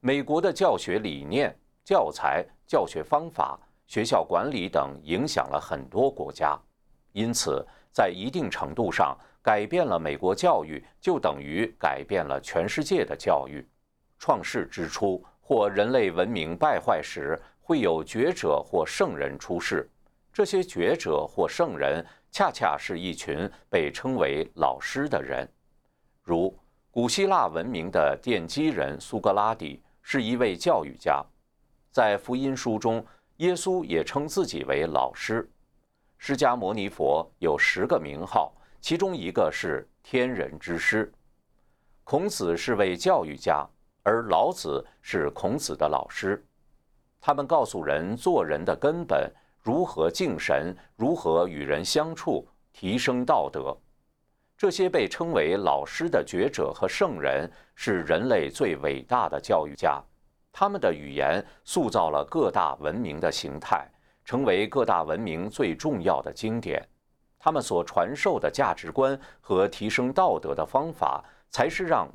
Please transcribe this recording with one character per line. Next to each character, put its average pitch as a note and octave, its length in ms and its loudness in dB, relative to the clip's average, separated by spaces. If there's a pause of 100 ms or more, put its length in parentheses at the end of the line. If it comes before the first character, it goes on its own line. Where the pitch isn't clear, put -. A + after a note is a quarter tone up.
美 C3+ 200 2
国 D3+ 200 0
的 F3 120 2
教 C#3+ 240 4
学 F#2 220 0
理 D2 260 -6
念、 A2 320 0 (280)
教 C3+ 260 2
材、 C#2+ 340 0 (220)
教 A2+ 180 2
学 D#2+ 200 -6
方 D#3+ 260 -2
法、 C#2 260 -2 (300)
学 G#2+ 180 -2
校 A2 200 2
管 F#2+ 260 0
理 F#2+ 180 -4
等 C#2+ 360 -2
影 F#2 240 0
响 C2 200 0
了 D2 120 0
很 C#2 280 -8
多 A#2 220 2
国 C#2+ 220 -10
家。 D2 260 0 (540)
因 A2+ 200 -2
此， C#2 320 -2 (280)
在 G#2 160 4
一 F#2 220 -6
定 C#3+ 200 -4
程 D2 240 -8
度 A2 160 -2
上， C#2+ 240 2 (280)
改 G#2+ 240 2
变 E3+ 180 2
了 F#2+ 140 0
美 D2+ 180 -4
国 F#2 180 2
教 C#3+ 300 2
育， D#2 180 -10 (160)
就 F3 200 0
等 D2 200 -2
于 D2+ 280 -2 (120)
改 C2+ 240 0
变 E2+ 220 -2
了 C#2 160 -4
全 E2+ 260 -2
世 D3+ 160 -4
界 D3 220 0
的 - 100 -6
教 D2 320 0
育。 C#2 160 -12 (560)
创 A#2+ 240 0
世 G#2 220 -4
之 E2+ 240 -8
初， F#2+ 340 -2 (200)
或 G#2+ 260 2
人 G#2 240 2
类 A2+ 180 4
文 F2 160 2
明 F2 300 -4
败 B2+ 240 2
坏 E2+ 220 0
时， A2 360 -6 (220)
会 E3 200 0
有 E2 220 2
觉 B2 300 0
者 D2 320 0
或 F2 220 0
圣 D#3 280 0
人 C#2 240 -4
出 - 220 -6
世。 - 260 -2 (460)
这 G#3+ 100 2
些 G3 200 2
觉 C3 340 0
者 D#2 300 0
或 F2 200 0
圣 D3 300 0
人， C#2 260 0 (280)
恰 F#3 200 2
恰 D2+ 280 0
是 F#2 200 -6
一 F2+ 140 -6
群 D#2 340 -4 (220)
被 D2+ 240 2
称 C3 240 -4
为 D2+ 380 0
老 C#2 260 2
师 C#3 260 -4
的 G2+ 160 -2
人。 C2 240 -6 (760)
如 E2+ 340 0 (340)
古 A#2+ 160 0
希 G3 200 0
腊 F3 200 4
文 E2 200 -2
明 F#2 240 -6
的 C#2+ 320 4
奠 G2+ 240 -2
基 D3+ 220 0
人 D2 300 -2
苏 - 220 -6
格 G2 140 4
拉 G#2 200 2
底 D2 280 -12 (180)
是 - 220 -2
一 A2+ 140 0
位 A2 200 2
教 A#2+ 260 2
育 C#2 140 -10
家。 C#2+ 260 0 (680)
在 G#2+ 260 4
福 B2 180 -4
音 C3+ 220 -2
书 A2+ 220 0
中， A2+ 260 0 (320)
耶 F3+ 180 2
稣 F3+ 300 -2
也 D#2+ 180 2
称 C#3+ 240 -2
自 F3+ 200 0
己 - 180 -6
为 C2+ 220 2
老 C2 260 2
师。 - 340 -4 (680)
释 - 200 -4
迦 B2+ 180 4
牟 G#2 180 -2
尼 G2+ 160 -2
佛 D#2 400 0 (120)
有 D#2 180 2
十 - 260 2
个 E3+ 140 2
名 D2+ 260 -8
号， F2+ 300 -2 (260)
其 - 160 -2
中 F#3 180 0
一 G2+ 180 -6
个 E2+ 200 2
是 D2+ 320 -4 (200)
天 B2+ 280 0
人 D2+ 240 -6
之 E2+ 220 -6
师。 G#2+ 340 0 (920)
孔 F3 240 0
子 F2 280 -2
是 A2+ 200 -2
位 F#2+ 200 2
教 D3+ 280 2
育 D2 120 -10
家， D2 300 0 (380)
而 A2+ 240 4
老 G2+ 240 4
子 C#2+ 340 -4 (140)
是 D2+ 300 -2
孔 G#2+ 280 -2
子 - 160 -4
的 D2+ 140 2
老 C#2+ 200 -2
师。 - 320 -4 (800)
他 D3 140 2
们 C#3 100 -4
告 C#3+ 200 4
诉 F#2+ 180 -6
人 D#2 340 0
做 C3+ 280 2
人 D2+ 200 -2
的 - 120 0
根 E3 280 0
本， C#2+ 240 0 (320)
如 C#3+ 240 0
何 D#2+ 240 0
敬 A2 300 -2
神， D2+ 340 0 (220)
如 C4+ 180 0
何 F2 360 2
与 D2 160 -6
人 D2 200 0
相 D#3+ 300 0
处， D3+ 320 -4 (260)
提 - 240 -4
升 B2+ 280 0
道 A#2 280 2
德。 C2+ 240 -6 (800)
这 G3 140 2
些 F#3 180 2
被 C3+ 200 2
称 E3+ 240 -4
为 E2+ 240 4
老 D2 280 0
师 E3 240 -4
的 F2+ 160 0
觉 F#2+ 240 0
者 D2+ 240 -2
和 - 140 -2
圣 C#3+ 340 0
人 C#2 300 -2 (240)
是 F#2+ 280 -2
人 D#2+ 260 2
类 F2+ 200 2
最 F2+ 280 0
伟 C#2 260 -2
大 A2 260 0
的 C#2+ 120 -4
教 D#2+ 260 2
育 C#2+ 80 -12
家。 C#2+ 260 2 (520)
他 G3 160 0
们 G3+ 120 -4
的 F2 140 2
语 D2 160 -10
言 C#2+ 340 2 (200)
塑 B2 260 0
造 E2+ 200 4
了 D2 200 2
各 D3 180 2
大 D#2+ 280 0
文 D2+ 180 -2
明 F#2 240 -4
的 E2 140 2
形 D2 260 -6
态， D2 320 -2 (340)
成 C3 200 -2
为 G#2 240 2
各 B2+ 160 2
大 F#2 180 2
文 D#2 160 -2
明 F#2 320 -4
最 C3 240 -2
重 D3+ 280 -2
要 E2 200 2
的 D2 100 -10
经 A2+ 280 -4
典。 D#2 260 -6 (540)
他 E3 100 2
们 D#3 100 2
所 F2 220 0
传 F2+ 320 0
授 D3+ 240 0
的 D2+ 100 0
价 A2 240 0
值 D#2+ 200 -8
观 C3+ 260 2 (220)
和 F#2+ 260 4
提 G#2 240 -4
升 B2+ 220 0
道 D3 260 4
德 C#2+ 160 -4
的 - 100 0
方 D3+ 280 -2
法， C#2 320 -2 (260)
才 B2 180 2
是 F3+ 180 -4
让 A#2+ 280 2